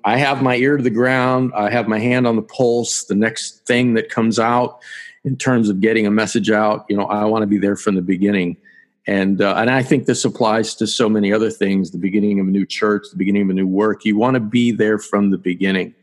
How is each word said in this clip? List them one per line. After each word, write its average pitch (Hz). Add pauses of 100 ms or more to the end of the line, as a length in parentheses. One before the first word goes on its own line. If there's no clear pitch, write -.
I 107
have 139
my 123
ear 135
to 135
the 123
ground. 127
I 104
have 117
my 107
hand 123
on 117
the 107
pulse. 120
The 98
next -
thing 123
that 110
comes 113
out 120 (440)
in 135
terms 123
of 98
getting 110
a 101
message 107
out, 107
you 104
know, 101
I 104
wanna 107
be 101
there 98
from 101
the 92
beginning. 92 (500)
And, 98
uh, 98
and 117
I 131
think 127
this -
applies 110
to 113
so 110
many 104
other 110
things, 98
the -
beginning 98
of 95
a 95
new 98
church, 104
the -
beginning 101
of 98
a 95
new 95
work. 98
You 107
wanna 123
be 120
there 107
from 101
the 95
beginning, 92